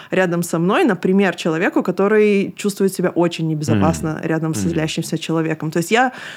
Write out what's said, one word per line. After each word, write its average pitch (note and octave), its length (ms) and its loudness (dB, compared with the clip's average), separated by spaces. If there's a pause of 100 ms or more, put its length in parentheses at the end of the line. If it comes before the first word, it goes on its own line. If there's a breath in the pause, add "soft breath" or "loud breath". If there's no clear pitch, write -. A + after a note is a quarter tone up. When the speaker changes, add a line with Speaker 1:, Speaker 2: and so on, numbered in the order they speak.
(100)
Speaker 1:
рядом F3 320 2
со F3 160 -2
мной, G3+ 260 2
например, F#3+ 500 2
человеку, F#3+ 480 0
который G3+ 720 2
чувствует G3 380 -2
себя F3+ 160 0
очень E3+ 380 0
небезопасно D#3 640 0
Speaker 2:
Мгм. - 120 -6
Speaker 1:
рядом D#3+ 280 -2
с G#3 100 -4
Speaker 2:
Мгм. F3+ 60 0
Speaker 1:
злящимся D#3+ 480 -4
человеком. D#3+ 520 -2
То E3+ 80 -2
есть E3+ 120 -2
я, B3 220 2 (240 loud breath)